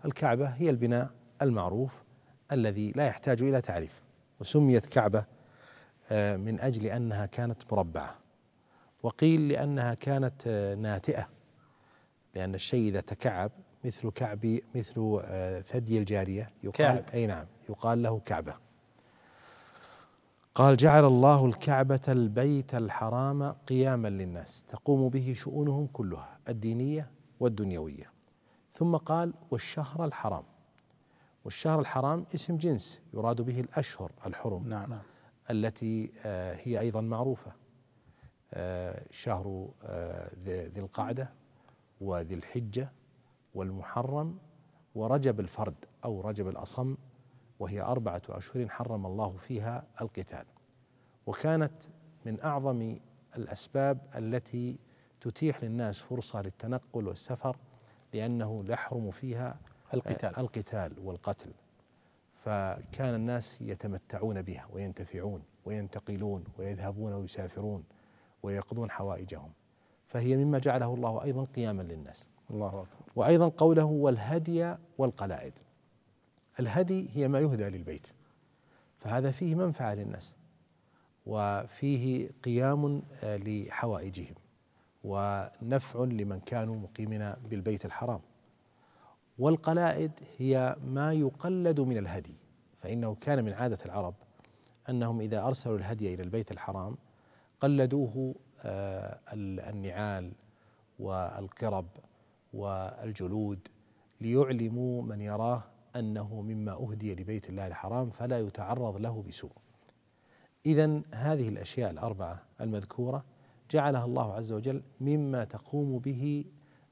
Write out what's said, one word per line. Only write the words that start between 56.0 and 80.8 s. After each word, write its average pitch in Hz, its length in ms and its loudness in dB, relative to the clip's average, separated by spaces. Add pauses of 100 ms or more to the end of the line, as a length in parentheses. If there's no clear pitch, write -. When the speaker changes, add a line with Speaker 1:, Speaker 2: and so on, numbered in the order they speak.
Speaker 1:
للتنقل 113 640 -6
والسفر، 127 480 -4 (580)
لأنه 110 540 -4
يحرم 117 420 -4
فيها، 123 380 -6
آه، - 460 -10
Speaker 2:
القتال. 107 440 -2
Speaker 1:
القتال 110 600 -4
والقتل، 92 540 -8 (840)
فكان 107 800 -4
الناس 117 480 -4
يتمتعون 98 800 -6
بها 92 300 -10
وينتفعون 92 720 -8 (220)
وينتقلون 101 800 -6 (140)
ويذهبون 101 540 -6
ويسافرون 98 720 -6 (580)
ويقضون 101 480 -4
حوائجهم، 85 600 -8 (540)
فهي 127 300 2
مما 143 220 4
جعله 123 360 2
الله 120 300 -2
أيضًا 135 200 -2
قياماً 110 380 -4
للناس. 80 440 -12 (240)
Speaker 2:
الله 104 180 -4
أكبر. 95 180 -8 (300)
Speaker 1:
وأيضًا 165 320 8
قوله: 160 360 8
"والهدي 156 880 2 (240)
والقلائد". 101 540 -2 (1080)
الهدي 180 520 2
هي 139 160 2
ما 139 120 4
يهدى 131 240 2
للبيت، 87 420 -6 (920)
فهذا 127 320 0
فيه 160 240 0
منفعة 151 400 0
للناس 101 420 -8 (920)